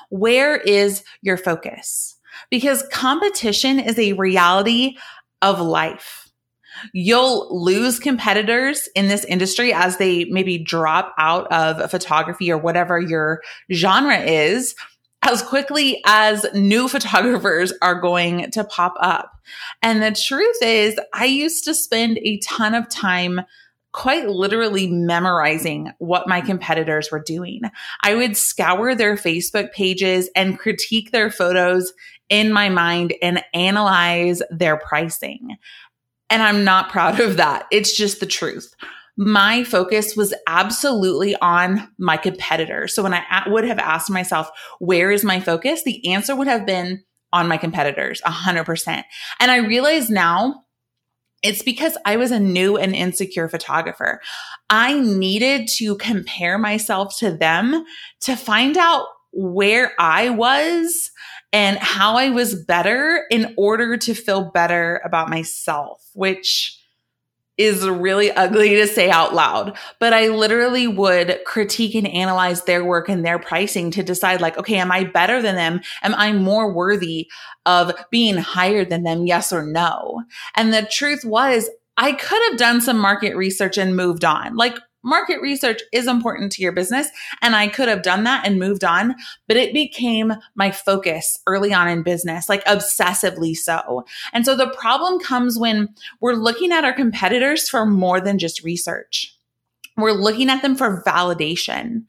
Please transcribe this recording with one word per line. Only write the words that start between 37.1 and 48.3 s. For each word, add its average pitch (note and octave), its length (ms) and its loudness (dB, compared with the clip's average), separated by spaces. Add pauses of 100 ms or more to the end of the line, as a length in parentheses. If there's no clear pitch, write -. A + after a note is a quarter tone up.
of G3+ 160 2
that. D3+ 340 2
It's G#3 260 2
just G3+ 220 0
the F#3+ 80 -6
truth. - 480 -6 (420)
My G#3 460 4
focus G#3+ 540 0
was G3+ 180 0 (140)
absolutely G3 880 0
on F3+ 520 2 (100)
my E3+ 180 0
competitors. E3 800 -4
So G#3 80 0
when F#3+ 100 0
I F3 80 0 (240)
a-, - 20 -6
would A3 140 2
have A#3 160 -2
asked D#3+ 320 -2
myself, F3+ 400 -2 (300)
"Where F3+ 320 2
is G#3 120 0
my F#3 140 2
focus?" F#3 460 -2
the F#3 280 -4
answer G#3 220 -2
would C4+ 140 -2
have A3 180 0
been F#3 380 -4 (280)
on F3 140 2
my D#3+ 120 0
competitors, D3 680 -4
a E3 80 -2